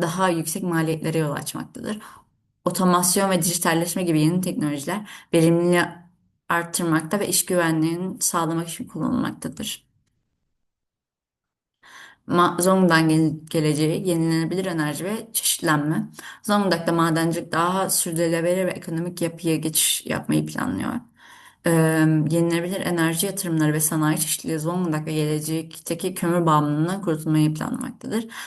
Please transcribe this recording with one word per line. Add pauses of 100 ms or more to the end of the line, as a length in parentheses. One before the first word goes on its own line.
daha
yüksek
maliyetlere
yol
açmaktadır. (680)
Otomasyon
ve
dijitalleşme
gibi
yeni
teknolojiler (240)
verimliliği (680)
arttırmakta
ve
iş
güvenliğini
sağlamak
için
kullanılmaktadır. (2500)
Ma-,
Zonguldak'ın
gel-,
geleceği,
yenilenebilir
enerji
ve
çeşitlenme. (340)
Zonguldak'ta
madencilik
daha
sürdürülebilir
ve
ekonomik
yapıya
geçiş
yapmayı
planlıyor. (760)
Ee, (580)
yenilenebilir
enerji
yatırımları
ve
sanayi
çeşitliliği
Zonguldak
ve
gelecekteki
kömür
bağımlılığından
kurtulmayı
planlamaktadır. (200)